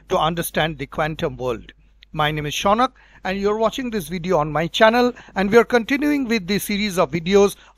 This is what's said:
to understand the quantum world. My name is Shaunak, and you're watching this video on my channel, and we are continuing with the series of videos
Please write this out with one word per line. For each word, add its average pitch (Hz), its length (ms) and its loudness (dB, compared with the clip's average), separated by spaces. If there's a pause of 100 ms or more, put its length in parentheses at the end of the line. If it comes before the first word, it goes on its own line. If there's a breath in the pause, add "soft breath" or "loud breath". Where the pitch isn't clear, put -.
to 185 80 0
understand 165 600 -2
the 139 100 -10
quantum 151 500 -4
world. 117 340 -6 (400)
My 151 200 -2
name 151 160 -6
is 139 60 -6
Shaunak, 226 380 0 (320 soft breath)
and 196 160 -4
you're 202 160 0
watching 226 340 -2
this 196 200 -6
video 180 280 -2
on 151 140 0
my 156 160 -2
channel, 240 460 4 (220 loud breath)
and 190 140 0
we 220 80 6
are 226 60 6
continuing 269 640 0
with 208 200 -2
the 202 120 0
series 202 400 -4
of 160 120 0
videos 190 440 2 (220 soft breath)